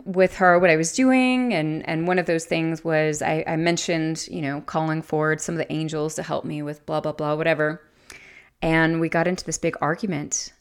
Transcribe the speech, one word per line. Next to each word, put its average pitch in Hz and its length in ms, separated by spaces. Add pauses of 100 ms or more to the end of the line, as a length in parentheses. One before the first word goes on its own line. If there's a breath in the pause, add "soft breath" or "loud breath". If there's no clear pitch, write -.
with 185 320
her 180 220
what 180 100
I 160 80
was 165 160
doing. 254 640
And, 156 340
and 165 180
one 185 120
of 175 80
those 165 180
things 160 400
was 156 380
I, 156 240
I 165 100
mentioned, 165 720
you 170 140
know, 143 200
calling 160 380
forward 156 400
some 170 140
of 165 40
the 151 140
angels 156 440
to - 60
help 156 220
me 151 180
with 147 240
blah, 156 140
blah, 151 120
blah, 151 220
whatever. 156 480 (800 loud breath)
And 165 380
we 165 80
got 170 180
into 180 180
this 160 140
big 165 220
argument. 156 800